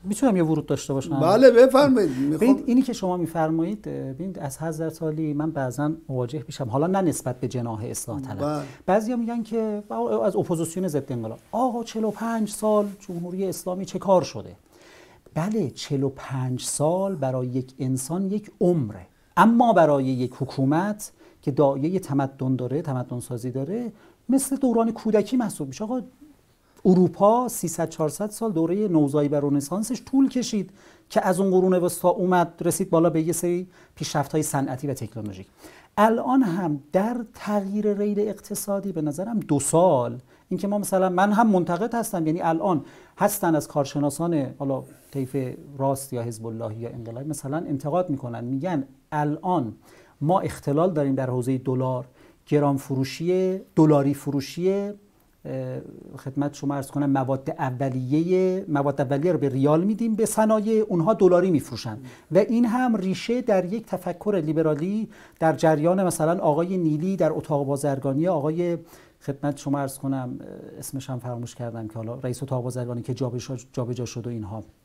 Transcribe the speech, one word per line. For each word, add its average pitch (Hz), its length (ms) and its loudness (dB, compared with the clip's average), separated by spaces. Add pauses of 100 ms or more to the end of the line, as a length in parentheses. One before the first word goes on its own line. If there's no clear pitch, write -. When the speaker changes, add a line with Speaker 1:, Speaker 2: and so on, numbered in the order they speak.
Speaker 1:
می‌تونم 208 340 2
یه 175 60 6
ورود 156 220 2
داشته 139 280 -2
باشم؟ 135 260 -2
Speaker 2:
بله، 220 320 8
بفرمایید. 254 580 8
می‌خوام 139 280 0
Speaker 1:
ببینید، 262 300 2
اینی 247 140 4
که 254 120 0
شما 180 240 -2
می‌فرمایید، 165 640 -2
ببینید، 139 580 -8
از 143 180 -8
حضرت 160 440 -6
عالی 156 320 -2
من 156 180 -2
بعضاً 143 400 -2 (180)
مواجه 127 380 -4
می‌شم. 139 220 -8
حالا 139 180 0
نه 190 140 2
نسبت 139 380 -2
به 131 80 -4
جناح 117 360 -4
اصلاح 120 380 -8
طلب. 113 180 -8
Speaker 2:
بله. 147 240 -2 (220)
Speaker 1:
بعضیا 220 300 2
می‌گن 233 280 -4
که 214 400 -4 (420)
از 190 100 2
اپوزیسیون 175 520 -2
ضد 143 240 -2
انقلاب، 113 280 -6 (120)
«آقا، 240 320 -2
چهل 226 200 -6
و 214 80 0
پنج 220 380 -4
سال 214 380 2 (120)
جمهوری 175 460 -6
اسلامی 185 400 -4
چه 185 140 -8
کار 185 220 4
شده؟» 98 340 -10 (800)
بله، 180 360 -2
چهل 139 340 -4
و 135 60 0
پنج 131 540 -6
سال 185 520 0
برای 131 320 -2
یک 127 320 -6
انسان 135 460 -2
یک 208 260 -4 (100)
عمره، 123 460 0 (300)
اما 233 360 6
برای 151 320 6
یک 127 340 -2
حکومت 151 720 -2 (300)
که 151 100 -2
دایهٔ 143 480 2
تمدن 135 560 0
داره، 127 260 -2
تمدن 127 380 -4
سازی 123 320 -8
داره، 185 400 -6 (380)
مثل 269 260 2
دوران 233 360 2
کودکی 220 460 0
محسوب 185 300 -4
می‌شه. 131 160 -10
آقا، 240 180 -4 (840)
اروپا 196 640 6
سیصد 160 420 -4
چهارصد 160 400 -4
سال 220 220 -4
دورهٔ 175 360 0
نوزایی 147 420 4
و 143 100 2
رنسانسش 143 680 -2
طول 269 240 4
کشید 214 420 -2 (380)
که 214 180 0
از 180 120 2
اون 190 120 4
قرون 185 220 6
وسطا 175 360 2
اومد، 175 520 2
رسید 175 280 0
بالا 170 200 6
به 160 120 2
یه 160 120 0
سری 175 340 -2 (280)
پیشرفت‌های 156 480 -2
صنعتی 135 440 -4
و 135 60 -2
تکنولوژیک. 104 540 -10 (500)
الان 233 460 4
هم 165 360 0 (120)
در 220 420 0
تغییر 208 600 -2
ریل 208 260 -2
اقتصادی، 202 720 -4
به 165 100 -4
نظرم، 180 380 -2
دو 147 200 2
سال، 131 640 2 (280)
اینکه 185 180 -4
ما، 208 100 0
مثلاً، 190 320 2
من 185 220 4
هم 220 160 4
منتقد 180 480 2
هستم، 196 320 -2
یعنی 165 140 0
الان 165 440 0 (320)
هستن 185 380 2
از 143 120 0
کارشناسان، 143 920 -2
حالا 135 240 -4 (280)
طیف 135 260 -4 (400)
راست 135 360 -2
یا 120 80 -4
حزب 113 240 -8
الله 113 320 -6
یا 117 120 -8
انقلاب، 120 380 -10
مثلاً، 143 300 -6
انتقاد 165 520 -2
می‌کنن، 120 340 -6
می‌گن 135 440 -4 (240)
الان 151 640 -2 (460)
ما 170 180 2
اختلال 160 540 0
داریم 139 220 0
در 131 140 -2
حوزهٔ 127 280 0
دلار، 127 480 -2 (400)
گران 143 320 4
فروشی، 180 840 -2 (140)
دلاری 147 380 6
فروشی، 180 800 -2 (520)
اه، 131 360 -8 (360)
خدمت 143 360 -4
شما 143 220 -4
عرض 135 160 -6
کنم، 143 180 0
مواد 135 400 0 (100)
اولیهٔ، 147 1080 0
مواد 143 340 0
اولیه 143 300 2
رو 156 60 2
به 139 120 2
ریال 143 340 4
می‌دیم، 220 320 0
به 214 100 2
صنایع، 220 640 2
اونها 180 240 2
دلاری 185 380 6
می‌فروشن 120 460 -2 (340)
و 156 60 4
این 226 280 4
هم 240 300 2
ریشه 190 460 -2
در 196 240 2
یک 214 200 -6
تفکر 180 600 -4
لیبرالی 160 640 -2 (300)
در 160 160 4
جریان، 160 480 2
مثلاً، 165 360 0
آقای 170 380 0
نیلی 165 380 0
در 165 180 2
اتاق 143 320 -2
بازرگانی، 139 640 0
آقای، 170 500 0 (440)
خدمت 139 360 -4
شما 143 220 -2
عرض 135 180 -6
کنم، 135 420 -6 (400)
اسمش 135 300 -10
هم 127 100 -6
فراموش 120 360 -8
کردم 113 320 -8
که 110 60 -12
حالا 113 220 -8
رئیس 127 280 -6
اتاق 127 200 -4
بازرگانی 120 380 -6
که 127 120 -6
جابجا، 123 440 -6 (160)
جابجا 120 320 -6
شد 117 220 -10
و - 20 -6
اینها. 107 340 -8 (220)